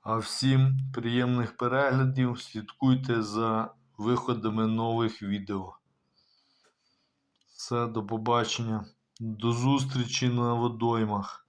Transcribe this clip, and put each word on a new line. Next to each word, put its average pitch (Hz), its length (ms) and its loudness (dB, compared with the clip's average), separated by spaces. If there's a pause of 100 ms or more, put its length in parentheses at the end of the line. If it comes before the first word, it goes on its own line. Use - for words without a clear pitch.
А 110 140 -2
всім 131 600 4 (140)
приємних 120 640 0
переглядів, 131 840 2
слідкуйте 127 800 0
за 110 520 0 (240)
виходами 110 680 0
нових 113 560 0
відео. 98 540 -4 (1800)
Все, 120 300 -2
до 110 200 -4
побачення. 110 760 -2 (360)
До 113 320 -2
зустрічі 127 760 0
на 120 260 0
водоймах. 113 960 -2